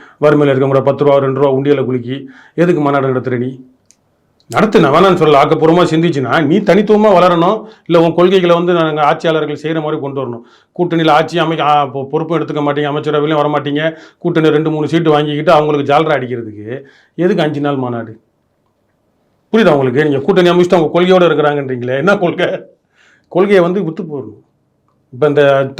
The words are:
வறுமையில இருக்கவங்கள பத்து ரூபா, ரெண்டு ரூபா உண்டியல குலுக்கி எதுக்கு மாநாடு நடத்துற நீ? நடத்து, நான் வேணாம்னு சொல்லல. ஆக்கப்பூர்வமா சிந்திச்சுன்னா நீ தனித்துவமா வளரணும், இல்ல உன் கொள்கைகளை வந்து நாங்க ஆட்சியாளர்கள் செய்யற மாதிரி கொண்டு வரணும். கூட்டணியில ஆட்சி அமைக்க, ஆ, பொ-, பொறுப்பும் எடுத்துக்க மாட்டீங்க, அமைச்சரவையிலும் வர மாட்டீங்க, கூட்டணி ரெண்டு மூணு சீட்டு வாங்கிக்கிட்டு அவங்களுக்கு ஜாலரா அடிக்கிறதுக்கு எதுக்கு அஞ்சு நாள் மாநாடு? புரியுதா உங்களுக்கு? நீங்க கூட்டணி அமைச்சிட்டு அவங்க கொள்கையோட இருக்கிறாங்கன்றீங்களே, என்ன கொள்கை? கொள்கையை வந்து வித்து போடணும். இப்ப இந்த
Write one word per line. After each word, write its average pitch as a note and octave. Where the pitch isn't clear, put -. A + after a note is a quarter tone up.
வறுமையில D3
இருக்கவங்கள C3+
பத்து C#3
ரூபா, C#3+
ரெண்டு C3+
ரூபா C#3
உண்டியல C3+
குலுக்கி B2+
எதுக்கு E3
மாநாடு C#3
நடத்துற B2+
நீ? C3
நடத்து, -
நான் C#3
வேணாம்னு F3+
சொல்லல. D3+
ஆக்கப்பூர்வமா D#3+
சிந்திச்சுன்னா D3+
நீ D#3+
தனித்துவமா G#3
வளரணும், F3+
இல்ல E3
உன் E3
கொள்கைகளை F3
வந்து F3
நாங்க D#3
ஆட்சியாளர்கள் D3+
செய்யற D#3+
மாதிரி D3+
கொண்டு C3+
வரணும். A#2+
கூட்டணியில E3
ஆட்சி D#3
அமைக்க, D#3+
ஆ, D3
பொ-, C3+
பொறுப்பும் D#3
எடுத்துக்க D3+
மாட்டீங்க, D3
அமைச்சரவையிலும் D3+
வர D3
மாட்டீங்க, D3
கூட்டணி D#3+
ரெண்டு D#3
மூணு D#3
சீட்டு D#3+
வாங்கிக்கிட்டு D3
அவங்களுக்கு D3
ஜாலரா D#3
அடிக்கிறதுக்கு A#2
எதுக்கு F3
அஞ்சு D3
நாள் C#3+
மாநாடு? A#2+
புரியுதா G#3+
உங்களுக்கு? C#3
நீங்க C#3+
கூட்டணி F3+
அமைச்சிட்டு F3
அவங்க D#3
கொள்கையோட F3+
இருக்கிறாங்கன்றீங்களே, C3+
என்ன F#3+
கொள்கை? F3
கொள்கையை F#3+
வந்து F3+
வித்து D#3+
போடணும். C#3
இப்ப C3+
இந்த C#3